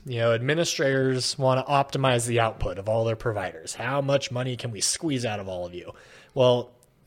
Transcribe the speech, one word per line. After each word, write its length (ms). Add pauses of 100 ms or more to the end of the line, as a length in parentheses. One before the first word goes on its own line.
You 140
know, 140
administrators 1040
wanna 260
optimize 640
the 140
output 380
of 120
all 160
their 100
providers. 600
How 260
much 300
money 240
can 160
we 100
squeeze 440
out 140
of 80
all 180
of 80
you? 200 (400)
Well, 380 (360)